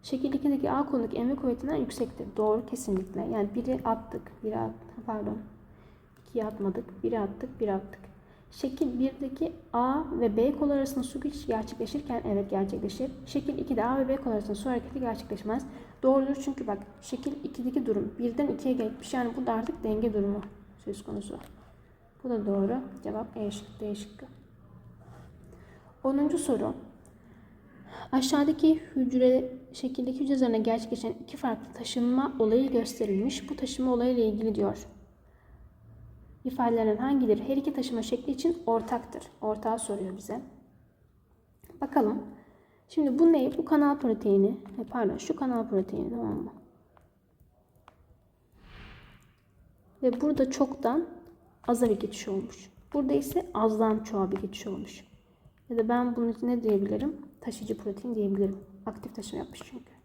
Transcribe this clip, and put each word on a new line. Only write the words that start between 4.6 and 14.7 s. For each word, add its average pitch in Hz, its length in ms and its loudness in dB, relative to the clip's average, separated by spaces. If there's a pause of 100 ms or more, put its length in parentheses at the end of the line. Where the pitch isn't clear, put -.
pardon. 214 320 -4 (840)
İkiyi 226 240 -2
atmadık, 196 580 -4
biri 226 160 0
attık, 202 400 -6
biri 208 140 2
attık. - 260 -6 (520)
Şekil 262 480 -2
birdeki 269 540 -2 (200)
A 262 300 2 (160)
ve 220 180 2
B 269 180 4
kolu 285 180 2
arasında 269 300 0
su - 180 -6
geçişi - 260 -6
gerçekleşirken, 233 760 -4
evet, 202 240 0
gerçekleşir. 196 600 -2 (140)
Şekil 277 320 -2
ikide 233 280 0
A 262 140 2
ve 262 80 2
B 269 80 2
kolu 262 180 -2
arasında 208 220 -2
su 262 140 -4
hareketi 247 300 -4